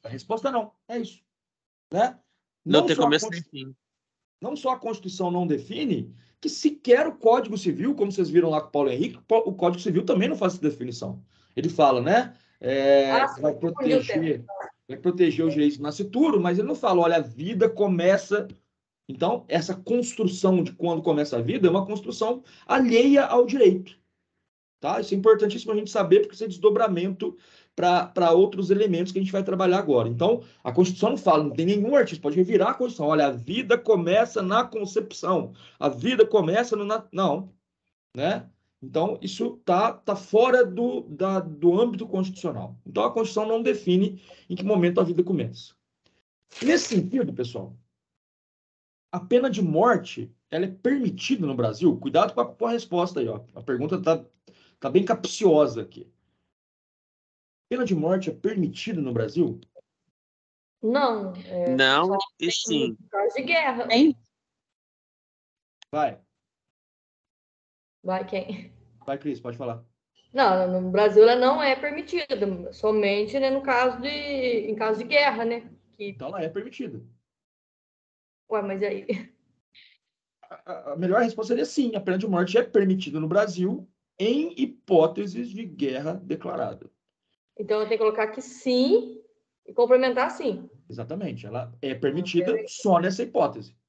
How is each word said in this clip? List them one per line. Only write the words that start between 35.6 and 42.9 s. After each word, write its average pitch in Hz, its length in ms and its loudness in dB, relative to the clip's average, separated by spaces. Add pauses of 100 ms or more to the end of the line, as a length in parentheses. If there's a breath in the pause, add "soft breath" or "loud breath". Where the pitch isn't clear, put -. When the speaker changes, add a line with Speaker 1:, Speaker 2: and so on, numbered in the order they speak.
Speaker 1:
a - 100 0
vida 208 380 4
começa 214 480 2
no 208 100 -4
na-, 220 280 -4
não, 180 420 -2 (600)
né? 131 340 -4 (320)
Então, 156 380 -2
isso 233 440 -6
tá, 196 280 2
tá - 240 -6
fora 240 480 2
do, 240 380 -4
da, 185 380 -2
do 165 380 2
âmbito 220 280 0
constitucional. 180 680 -6 (100)
Então, - 180 -2